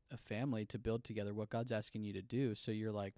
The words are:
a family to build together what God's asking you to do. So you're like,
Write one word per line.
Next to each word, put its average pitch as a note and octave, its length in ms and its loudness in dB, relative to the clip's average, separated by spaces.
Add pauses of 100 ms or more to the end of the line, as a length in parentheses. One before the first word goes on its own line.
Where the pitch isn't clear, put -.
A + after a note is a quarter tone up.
(140)
a A#2+ 40 -6
family A2+ 500 0
to - 100 -4
build A2+ 260 2
together G#2 300 -2
what G#2+ 160 -2
God's A#2+ 220 0
asking G#2+ 320 0
you G#2 100 -2
to - 80 -2
do. A#2+ 340 2
So - 160 -2
you're A2 200 2
like, G2+ 260 -2